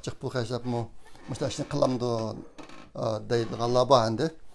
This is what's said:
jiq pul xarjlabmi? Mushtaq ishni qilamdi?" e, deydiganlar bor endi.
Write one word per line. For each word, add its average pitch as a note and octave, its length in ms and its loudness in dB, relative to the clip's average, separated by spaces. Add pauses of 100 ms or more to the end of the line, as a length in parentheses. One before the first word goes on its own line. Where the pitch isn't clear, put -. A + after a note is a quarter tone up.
jiq - 160 -6
pul B2 100 -6
xarjlabmi? A#2+ 520 -2 (460)
Mushtaq C3+ 240 -4
ishni C3+ 200 -4
qilamdi?" B2+ 380 2 (840)
e, A#2+ 100 -4 (260)
deydiganlar A#2+ 580 2
bor B2 180 10
endi. A2+ 200 2 (280)